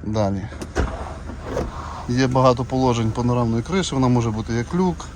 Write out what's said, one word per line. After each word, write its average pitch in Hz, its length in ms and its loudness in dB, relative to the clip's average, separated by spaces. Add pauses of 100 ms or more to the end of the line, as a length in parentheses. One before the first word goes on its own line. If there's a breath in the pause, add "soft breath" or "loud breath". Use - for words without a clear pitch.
Далі. 98 440 0 (1600 loud breath)
Є 127 180 4
багато 127 380 4
положень 123 480 2
панорамної 120 500 2
криші, 170 320 -2
вона 131 140 4
може 117 220 4
бути 107 220 -4
як 117 220 -2
люк 175 420 0